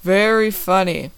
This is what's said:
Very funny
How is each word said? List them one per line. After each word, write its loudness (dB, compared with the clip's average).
Very 2
funny -2